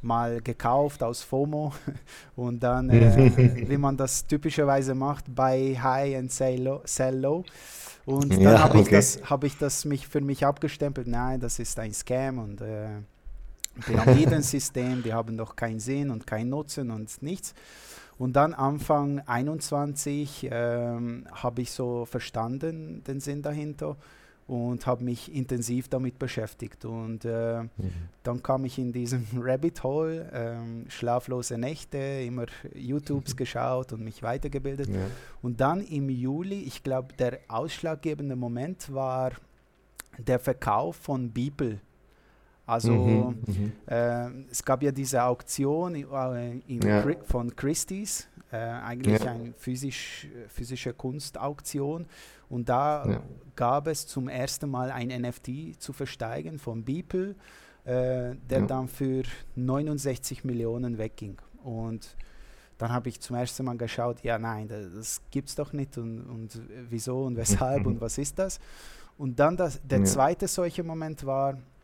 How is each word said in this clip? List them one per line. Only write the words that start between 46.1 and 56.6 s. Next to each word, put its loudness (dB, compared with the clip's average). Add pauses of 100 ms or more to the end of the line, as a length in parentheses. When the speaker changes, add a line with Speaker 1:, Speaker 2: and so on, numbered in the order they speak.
Speaker 1:
in -4
Speaker 2:
Ja. 4
Speaker 1:
Chri-, 0
von -2
Christie's, -4 (240)
äh, -8
eigentlich 0
Speaker 2:
Ja. -4
Speaker 1:
ein -10
physisch, -8 (200)
physische -8
Kunstauktion. -6 (420)
Und -4
da 2
Speaker 2:
Ja. 0 (340)
Speaker 1:
gab 2
es -4
zum -6
ersten -4
Mal -2
ein -4
N -4
F -6
T -10
zu -12
versteigen -6
von -6